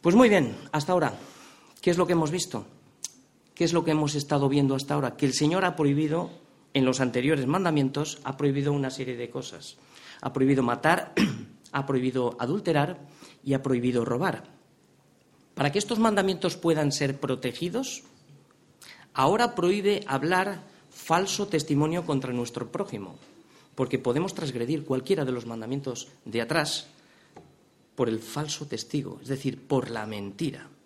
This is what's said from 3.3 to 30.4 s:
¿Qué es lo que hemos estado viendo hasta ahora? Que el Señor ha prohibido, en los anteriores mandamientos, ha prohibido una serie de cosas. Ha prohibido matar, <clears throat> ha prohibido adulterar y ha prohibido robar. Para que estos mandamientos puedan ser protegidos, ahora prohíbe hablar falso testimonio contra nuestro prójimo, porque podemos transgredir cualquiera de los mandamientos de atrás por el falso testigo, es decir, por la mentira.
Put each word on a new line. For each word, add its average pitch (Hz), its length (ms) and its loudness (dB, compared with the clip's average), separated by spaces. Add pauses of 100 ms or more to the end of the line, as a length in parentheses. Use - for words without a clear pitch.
¿Qué - 80 0
es 165 100 2
lo 165 100 2
que 165 80 2
hemos 151 240 2
estado 139 340 2
viendo 139 260 4
hasta 139 180 -4
ahora? 135 240 -2
Que - 80 2
el 131 80 2
Señor 170 320 2
ha 175 100 0
prohibido, 151 540 0 (440)
en 131 120 4
los 131 140 2
anteriores 127 480 2
mandamientos, 151 760 0
ha 135 140 -6
prohibido 143 360 0
una 139 160 -2
serie 127 260 -8
de 117 140 -8
cosas. - 480 -12 (440)
Ha 131 120 -6
prohibido 135 280 6
matar, 120 540 2
<clears throat> - 560 -2
ha 139 140 -2
prohibido 127 540 0
adulterar 156 600 0 (440)
y 139 100 0
ha 135 100 0
prohibido 123 420 2
robar. 127 380 -2 (1080)
Para 139 180 0
que 190 80 0
estos 214 200 -2
mandamientos 190 580 2
puedan 156 340 2
ser 139 280 -2
protegidos, 160 840 -4 (1120)
ahora 214 400 2
prohíbe 196 540 2
hablar 175 560 0 (260)
falso 190 580 -2
testimonio 156 580 0
contra 135 280 -2
nuestro 120 380 -6
prójimo, - 460 -8 (580)
porque 131 240 0
podemos 139 340 0
transgredir 139 520 -4
cualquiera 139 400 0
de 127 60 -2
los 120 140 -6
mandamientos 117 600 -6 (180)
de 113 160 -4
atrás 147 460 -2 (1080)
por 120 140 0
el 110 100 -2
falso 147 480 -8
testigo, 117 540 -6
es 101 60 -16
decir, 131 400 -4
por 120 240 0
la 110 160 -6
mentira. 107 640 -6 (160)